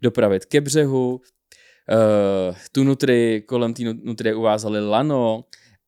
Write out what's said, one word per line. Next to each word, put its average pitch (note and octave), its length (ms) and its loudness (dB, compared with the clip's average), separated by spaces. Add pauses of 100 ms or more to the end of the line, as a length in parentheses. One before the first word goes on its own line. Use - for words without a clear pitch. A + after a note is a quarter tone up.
dopravit G#2+ 420 2
ke D3 160 2
břehu. C3 600 0 (680)
Eh, G2+ 640 2 (180)
tu C3+ 120 2
nutrii, A#2+ 560 2
kolem A#2 340 -4
té A#2+ 80 -10
nu-, A2+ 200 -6
nutrie A2 320 -6
uvázali G#2+ 540 -2
lano A#2+ 560 -2 (440)